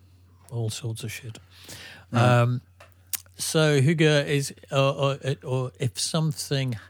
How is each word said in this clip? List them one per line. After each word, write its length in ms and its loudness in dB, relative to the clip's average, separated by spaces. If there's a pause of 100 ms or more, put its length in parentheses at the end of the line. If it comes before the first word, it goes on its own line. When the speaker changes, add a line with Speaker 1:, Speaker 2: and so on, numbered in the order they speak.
(500)
Speaker 1:
all 200 -4
sorts 340 -10
of 80 -10
shit. 260 -14 (720)
Speaker 2:
Right. 300 4
Speaker 1:
Um, 200 0 (760)
so 440 2
Hygge 460 4
is, 260 -2 (180)
or, 540 2
or, 200 -2
or 360 -4
if 180 -2
something 800 -2 (140)